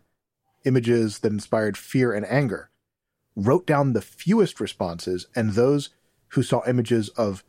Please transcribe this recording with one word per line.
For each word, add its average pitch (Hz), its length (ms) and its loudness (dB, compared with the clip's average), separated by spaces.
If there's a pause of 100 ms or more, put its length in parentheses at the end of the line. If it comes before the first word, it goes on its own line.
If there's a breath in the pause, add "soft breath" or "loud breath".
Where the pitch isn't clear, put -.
(640)
images 117 560 2
that 110 120 0
inspired 107 460 -2
fear 123 360 0
and 104 120 -4
anger 117 440 -2 (680)
wrote 123 300 0
down 143 280 2
the 101 80 0
fewest - 580 0
responses, 90 760 -6
and 110 160 0
those 135 380 2 (400)
who 131 140 0
saw 120 240 0
images 117 420 0
of 101 400 -4